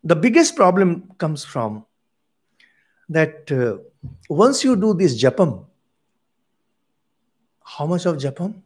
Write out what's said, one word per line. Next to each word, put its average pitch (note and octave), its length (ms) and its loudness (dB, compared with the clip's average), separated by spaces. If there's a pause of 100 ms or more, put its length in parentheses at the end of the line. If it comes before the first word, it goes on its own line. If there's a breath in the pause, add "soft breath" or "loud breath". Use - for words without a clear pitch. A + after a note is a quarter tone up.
The E3 100 2
biggest C#4+ 400 2
problem F3+ 600 2
comes D#3 280 -6
from G#2+ 400 -8 (1200)
that, D#3 420 -2
uh, A#2+ 260 -2 (520)
once A3+ 340 2
you C4 120 2
do G#3+ 180 0
this D#3 280 0
japam, B2+ 440 0 (2000)
how - 220 -12
much F3 200 -4
of E3 120 -2
japam? C#3+ 480 -10